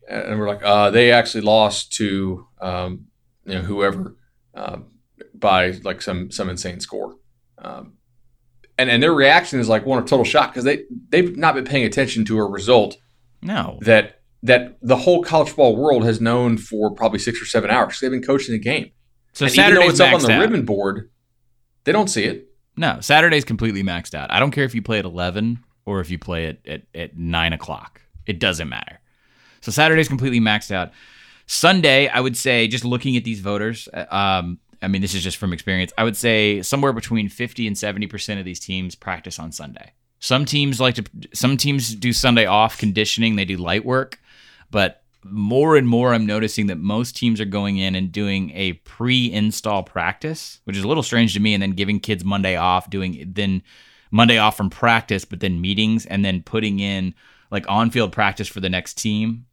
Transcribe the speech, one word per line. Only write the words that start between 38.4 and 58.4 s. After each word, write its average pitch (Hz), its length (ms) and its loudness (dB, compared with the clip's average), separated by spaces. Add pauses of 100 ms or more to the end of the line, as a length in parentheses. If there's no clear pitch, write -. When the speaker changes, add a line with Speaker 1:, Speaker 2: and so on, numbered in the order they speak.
Speaker 2:
of 92 40 -10
these 90 160 -12
teams 92 340 -6
practice 90 440 -12
on 82 140 -14
Sunday. - 400 -16 (260)
Some 131 260 0
teams 143 360 0
like 127 160 2
to, 113 80 -6 (280)
some 135 240 0
teams 131 380 -2
do 117 180 -2
Sunday 117 340 4
off 107 320 2
conditioning. 107 580 0
They 98 80 -2
do 92 120 -6
light 90 280 -4
work, 131 340 -4 (520)
but 98 320 0 (220)
more 113 520 2
and 127 120 6
more 120 260 2
I'm 110 100 0
noticing 107 440 -2
that 87 100 -4
most 104 380 -4
teams 113 240 0
are 110 60 -4
going 101 320 -2
in 95 180 -2
and 92 160 -4
doing 98 420 -4
a 92 200 -4
pre-install 107 1080 -2
practice, - 840 -8
which 98 120 -6
is 98 80 -4
a 104 40 -2
little 151 140 0
strange 113 320 0
to 101 60 -2
me, 107 120 2
and 101 80 0
then 98 120 -2
giving 98 260 -2
kids 92 260 -4
Monday 98 300 0
off, 90 340 0
doing 90 360 -6 (100)
then 95 280 -2 (500)
Monday 117 260 6
off 107 180 4
from 98 140 -2
practice, 113 540 0
but - 160 -14
then 90 200 -2
meetings, 110 460 0
and 98 180 -2
then 92 180 -2
putting 107 360 -4
in, 98 340 -4 (380)
like, 98 180 -6
on-field 110 440 0
practice 101 340 -2